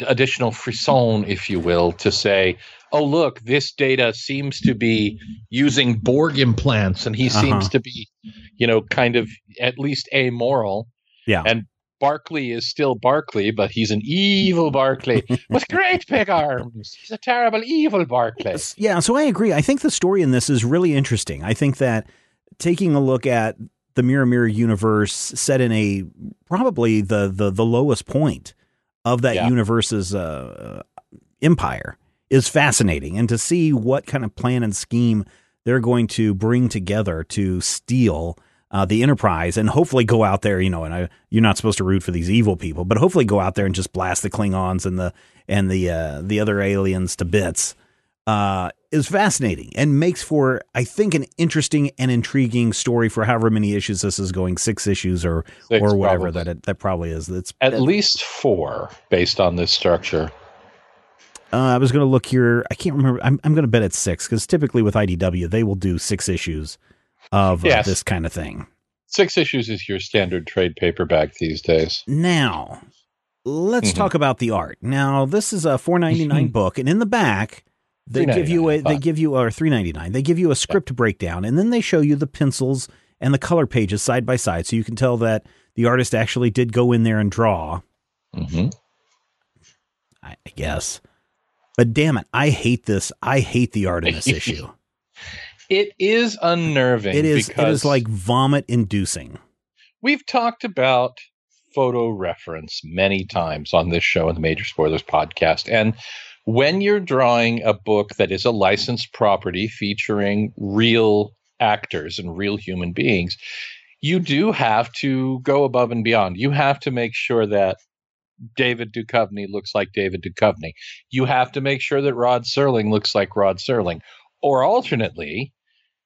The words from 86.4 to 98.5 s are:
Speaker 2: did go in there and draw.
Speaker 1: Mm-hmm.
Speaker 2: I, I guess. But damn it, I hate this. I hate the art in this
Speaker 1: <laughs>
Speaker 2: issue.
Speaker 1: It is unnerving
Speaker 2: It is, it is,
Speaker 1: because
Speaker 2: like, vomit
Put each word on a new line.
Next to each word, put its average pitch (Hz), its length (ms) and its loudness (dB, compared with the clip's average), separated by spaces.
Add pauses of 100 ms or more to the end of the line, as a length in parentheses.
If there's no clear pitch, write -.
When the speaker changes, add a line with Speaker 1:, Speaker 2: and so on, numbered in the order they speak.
Speaker 2:
did 117 240 0
go 123 180 4
in 117 120 4
there 110 140 2
and 104 120 2
draw. 87 500 0 (560)
Speaker 1:
Mm-hmm. 82 320 -2 (1500)
Speaker 2:
I, - 140 -20 (100)
I - 80 -20
guess. - 460 -8 (760)
But 117 180 2
damn 151 240 2
it, - 160 -8
I 143 160 2
hate 120 360 0
this. 101 260 -2 (100)
I 135 180 2
hate 123 320 0
the 101 140 -2
art 87 200 -2
in 85 80 -2
this 80 120 -8
Speaker 1:
<laughs> - 0 -
Speaker 2:
issue. 85 420 -4 (1000)
Speaker 1:
It 202 280 0
is 214 440 2
unnerving 139 720 2
Speaker 2:
It 151 100 2
is, 156 120 4
it - 20 4
is, 107 100 0
Speaker 1:
because - 360 0
Speaker 2:
like, 135 240 2
vomit 123 600 0